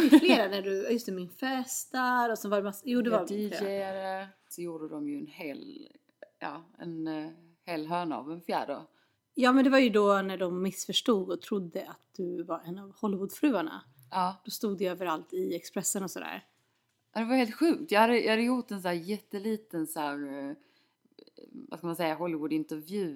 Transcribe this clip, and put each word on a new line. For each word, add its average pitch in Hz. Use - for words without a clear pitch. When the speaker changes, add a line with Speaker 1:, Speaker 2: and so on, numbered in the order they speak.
Speaker 1:
med 262
i 302
flera 262
när 196
du, 196
just 233
det, 196
min 180
fest 262
där 247
och 214
så 208
var 202
det 196
massa, 196
jo, 247
det 233
Speaker 2:
Jag 220
Speaker 1:
var 175
flera. 202
Speaker 2:
D 196
J-ade, 190
så -
gjorde 165
de 147
ju 143
en 151
hel, -
ja, 156
en, 165
eh, 156
hel 156
höna 170
av 135
en 170
fjäder. 151
Speaker 1:
Ja, 247
men 269
det 269
var 269
ju 254
då 202
när 190
de 180
missförstod 190
och 175
trodde 190
att -
du 175
var 170
en 175
av 196
Hollywoodfruarna. 196
Speaker 2:
Ja. 185
Speaker 1:
Då 208
stod 202
det 185
överallt 175
i 185
Expressen 190
och 185
sådär. 85
Speaker 2:
Ja, 208
det 226
var 247
helt 240
sjukt. 294
Jag 208
hade, 233
jag -
hade 220
gjort 240
en 196
så 180
här 175
jätteliten 196
så 160
här, 143
eh, 147
vad -
ska 175
man 170
säga, 160
Hollywood-intervju 156